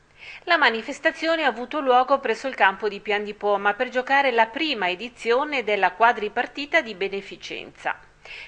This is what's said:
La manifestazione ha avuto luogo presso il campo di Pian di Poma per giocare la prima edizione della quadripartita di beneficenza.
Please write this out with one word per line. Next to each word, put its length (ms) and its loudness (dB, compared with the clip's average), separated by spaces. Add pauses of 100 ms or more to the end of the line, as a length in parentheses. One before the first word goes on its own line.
(460)
La 120 4
manifestazione 840 0
ha 40 2
avuto 320 -2
luogo 400 4
presso 280 -4
il 80 -6
campo 320 2
di 120 -4
Pian 240 -2
di 100 -8
Poma 400 0
per 160 -4
giocare 420 2
la 160 4
prima 420 -4
edizione 760 -2
della 280 2
quadripartita 880 0
di 140 -8
beneficenza. 1040 -8 (500)